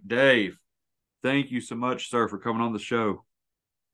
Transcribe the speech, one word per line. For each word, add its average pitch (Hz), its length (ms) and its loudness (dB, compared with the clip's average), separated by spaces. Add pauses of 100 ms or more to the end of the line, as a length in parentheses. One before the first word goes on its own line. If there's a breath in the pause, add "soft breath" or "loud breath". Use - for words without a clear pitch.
Dave. 117 520 4 (640)
Thank 135 280 0
you 123 100 -4
so 120 140 -10
much, 123 360 -4
sir, 117 180 2
for 101 100 -8
coming 117 240 -2
on 117 100 0
the 107 60 -4
show. 107 460 -2 (680)